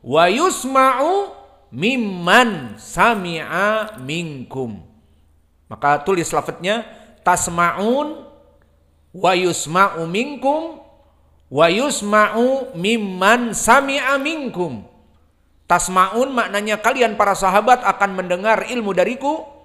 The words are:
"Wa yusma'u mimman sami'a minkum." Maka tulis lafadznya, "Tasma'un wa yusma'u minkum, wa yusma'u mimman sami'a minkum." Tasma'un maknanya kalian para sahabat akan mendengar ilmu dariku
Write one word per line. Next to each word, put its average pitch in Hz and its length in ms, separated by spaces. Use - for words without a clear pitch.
"Wa 160 240
yusma'u 269 1040
mimman 190 1040
sami'a 185 1200
minkum." 131 800
Maka 143 400
tulis 180 240
lafadznya, 175 560
"Tasma'un 180 1040
wa 175 240
yusma'u 175 720
minkum, 285 800
wa 147 160
yusma'u 214 1120
mimman 208 800
sami'a 269 640
minkum." 180 640
Tasma'un 190 640
maknanya 208 480
kalian 226 400
para 202 160
sahabat 202 480
akan 190 400
mendengar 202 480
ilmu 220 240
dariku 254 560